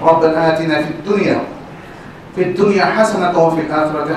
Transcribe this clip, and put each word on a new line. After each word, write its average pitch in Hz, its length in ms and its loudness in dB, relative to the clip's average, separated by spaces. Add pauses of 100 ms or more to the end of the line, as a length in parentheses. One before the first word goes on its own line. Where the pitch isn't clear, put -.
ربنا 165 460 4
آتنا 160 340 0
في - 80 -6
الدنيا، 196 500 0 (920)
في 185 80 0
الدنيا 196 420 2
حسنة 202 540 0
وفي 160 220 2
الآخرة 151 560 -2